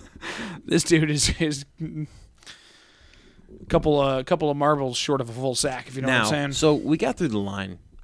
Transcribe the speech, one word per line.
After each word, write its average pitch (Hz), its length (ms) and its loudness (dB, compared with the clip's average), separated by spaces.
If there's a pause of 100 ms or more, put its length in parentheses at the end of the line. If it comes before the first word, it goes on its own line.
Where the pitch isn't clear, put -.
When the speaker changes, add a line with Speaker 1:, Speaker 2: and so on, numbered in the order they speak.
Speaker 1:
<laughs> - 580 -12
this - 180 0
dude 156 260 2
is, 147 300 0
is 147 240 -2 (180)
a - 1900 -16
couple, 151 320 2
uh, 135 240 0
couple 156 260 0
of 143 80 0
marbles 143 400 2
short 139 240 0
of 117 80 -6
a 113 40 -12
full 127 220 -2
sack." 127 320 -4
If 131 80 -14
you 135 60 -6
know 131 60 -2
Speaker 2:
Now, 131 180 4
Speaker 1:
what 107 80 2
I'm 143 180 0
saying. - 20 -
Speaker 2:
so 151 220 4
we 151 220 0
got - 200 0
through 170 120 0
the 107 100 0
line, 98 400 -6 (240)